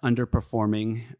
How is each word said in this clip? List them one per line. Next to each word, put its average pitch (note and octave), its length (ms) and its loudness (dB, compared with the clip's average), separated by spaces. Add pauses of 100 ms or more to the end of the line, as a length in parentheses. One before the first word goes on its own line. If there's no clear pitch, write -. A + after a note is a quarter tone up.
underperforming, A2+ 1000 0 (160)